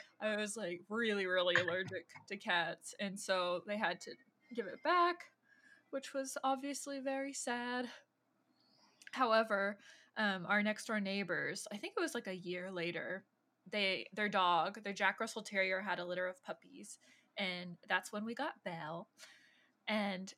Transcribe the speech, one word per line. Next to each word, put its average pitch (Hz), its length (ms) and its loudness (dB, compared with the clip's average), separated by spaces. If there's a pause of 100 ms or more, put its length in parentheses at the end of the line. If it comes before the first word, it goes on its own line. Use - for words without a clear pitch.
(220)
I 214 160 2
was, 208 200 -2
like, 175 320 -4
really, 214 380 2
really 180 280 6
allergic 180 520 0 (220)
to 202 80 -6
cats, 175 640 0
and 196 200 -4
so 180 480 0
they 208 100 -2
had 180 240 0
to - 140 -12 (400)
give 214 120 -2
it - 160 -12
back, 349 420 4 (640)
which 269 220 -6
was 269 300 -4
obviously 269 560 0
very 269 340 -2
sad. 247 560 -2 (1200)
However, 220 640 4 (400)
um, 196 300 2
our 208 160 4
next-door 214 360 0
neighbors, 190 720 -2
I 208 60 -8
think 349 200 -8
it 415 40 2
was, 302 140 0
like, 233 120 -4
a 190 80 -4
year 180 360 -6
later, 175 540 -2 (460)
they, 190 420 2
their 202 160 2
dog, 185 540 4
their 202 100 -4
Jack 196 260 2
Russell 226 240 -4
Terrier, 190 380 0
had 185 180 -2
a 175 60 -4
litter 180 220 -2
of 180 160 -8
puppies, 185 560 -12 (380)
and 180 400 -4 (100)
that's 214 260 0
when 208 120 -4
we 233 100 -6
got 294 280 -6
Belle, 165 460 -6 (800)
and 202 500 -2